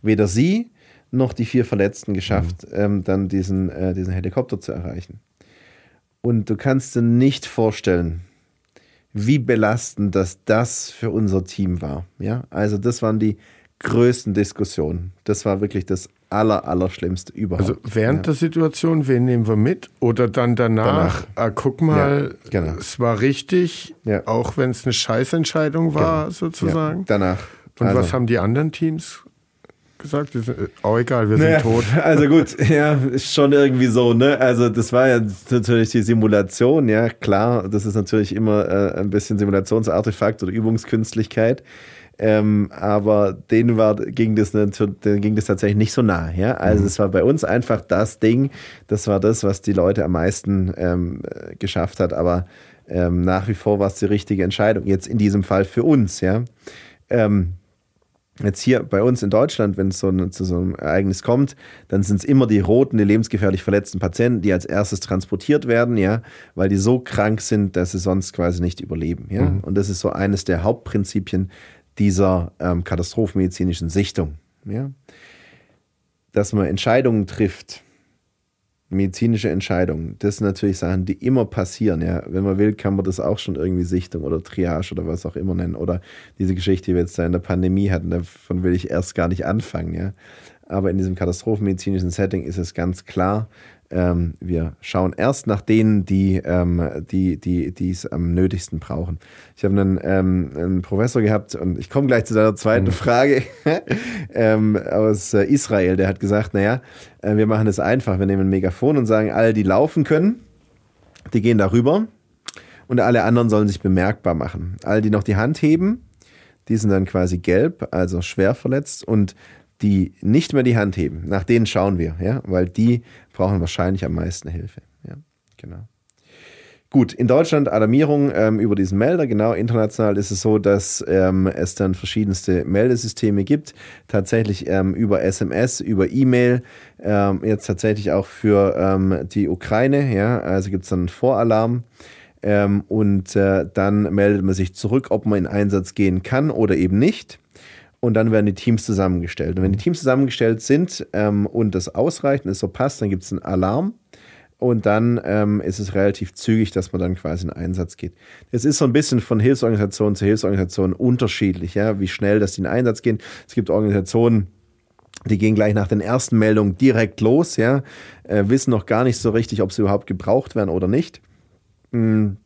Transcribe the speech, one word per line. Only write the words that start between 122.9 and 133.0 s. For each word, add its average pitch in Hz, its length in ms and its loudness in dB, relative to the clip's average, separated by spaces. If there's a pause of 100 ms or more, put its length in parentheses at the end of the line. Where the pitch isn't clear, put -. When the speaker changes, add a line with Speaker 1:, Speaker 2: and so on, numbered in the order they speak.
Speaker 1:
brauchen 95 300 0
wahrscheinlich 87 420 -2
am 76 100 -4
meisten 82 360 -6
Hilfe." 85 320 -12 (260)
Ja, - 60 -16 (420)
genau. - 320 -18 (1040)
Gut, 127 240 2
in 120 140 0
Deutschland 143 420 2
Alarmierung, 143 640 2
ähm, 110 240 2
über 101 160 2
diesen 98 220 0
Melder. 151 280 2
Genau, 113 280 0
international 107 640 0
ist 98 140 -4
es 98 100 -4
so, 107 160 2
dass, 98 500 2
ähm, 92 400 2
es 90 280 -4
dann 95 180 0
verschiedenste 95 720 -2
Meldesysteme 107 800 0